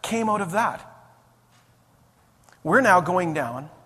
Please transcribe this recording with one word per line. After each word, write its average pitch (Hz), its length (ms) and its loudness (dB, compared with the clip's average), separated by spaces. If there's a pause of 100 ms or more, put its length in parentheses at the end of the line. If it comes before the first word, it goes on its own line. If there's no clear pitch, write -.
came 226 260 -4
out 208 120 0
of 185 100 -6
that. 208 300 -4 (1800)
We're 190 160 4
now 196 200 6
going 175 320 -2
down 135 380 -6 (160)